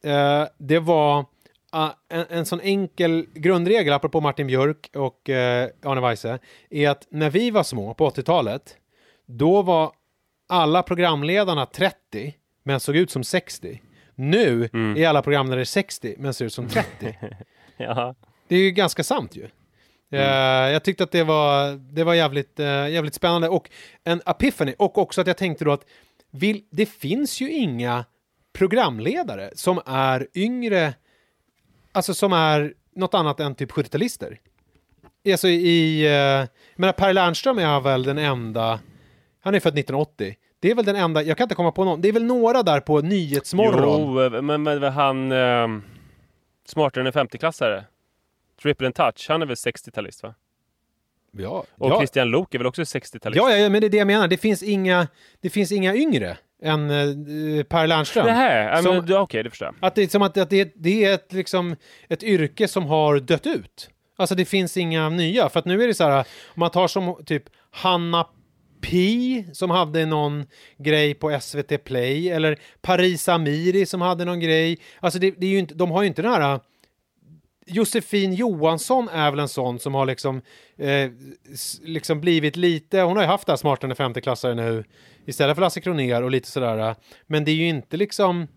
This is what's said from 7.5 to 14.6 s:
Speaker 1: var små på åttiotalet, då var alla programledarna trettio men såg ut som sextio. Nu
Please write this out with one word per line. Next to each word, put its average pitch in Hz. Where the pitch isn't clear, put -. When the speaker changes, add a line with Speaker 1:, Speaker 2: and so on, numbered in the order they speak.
Speaker 1:
var 208
små 113
på 156
åttiotalet, 135
då 160
var 165
alla 175
programledarna 170
trettio 147
men 135
såg 147
ut 180
som 127
sextio. -
Nu 135